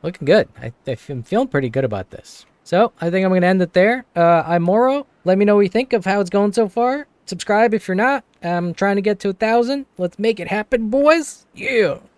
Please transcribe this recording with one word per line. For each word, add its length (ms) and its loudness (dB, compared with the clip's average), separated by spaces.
Looking 220 -10
good. 240 4
I, 140 -14
I 60 -4
f-, 180 -12
I'm 120 -8
feeling 260 -2
pretty 200 -2
good 160 -2
about 260 -6
this. 360 -20
So 360 0
I 100 -4
think 140 0
I'm 80 2
gonna 140 2
end 140 2
it 140 -2
there. 320 2
Uh, 300 4
I'm 160 0
Moro. 440 0
Let 120 2
me 80 2
know 120 4
what 60 4
you 60 2
think 240 -2
of 140 -2
how 140 0
it's 100 -4
going 240 0
so 140 0
far. 380 -2
Subscribe 480 0
if 120 -4
you're 80 -4
not. 300 0
I'm 300 -4
trying 240 0
to 60 -2
get 180 -2
to 80 -4
a 60 -4
thousand. 520 0
Let's 200 -6
make 220 -2
it 80 -10
happen, 400 -4
boys. 680 0
Yeah. 440 -2